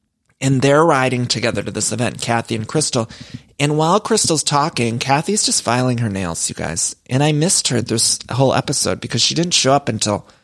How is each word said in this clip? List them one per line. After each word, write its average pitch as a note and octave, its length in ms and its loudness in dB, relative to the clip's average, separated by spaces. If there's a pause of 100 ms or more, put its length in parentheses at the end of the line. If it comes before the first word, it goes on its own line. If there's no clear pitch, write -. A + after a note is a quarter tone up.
(380)
and C3+ 220 2
they're C#3+ 240 6
riding C3 400 2
together A2+ 380 -2
to G#2+ 80 -8
this G#2+ 200 -4
event, A2+ 300 -4
Kathy A#2 340 -2
and A2 140 -6
Crystal. C3 400 0 (500)
And D3+ 200 2
while E3+ 200 4
Crystal's G#3 440 0
talking, C#3+ 560 0
Kathy's D3+ 460 0
just - 180 0
filing B2 340 2
her A#2 140 0
nails, F#2 400 -4
you - 40 -10
guys. E2 400 -4 (140)
And C3 140 2
I D3+ 100 4
missed D3+ 360 0
her A#2+ 120 0
this - 380 -2 (120)
whole B2+ 220 4
episode C3 480 -2
because A#2+ 220 -2
she - 120 0
didn't E3+ 200 0
show C3 180 4
up C#3 160 2
until, G#2 400 -2 (160)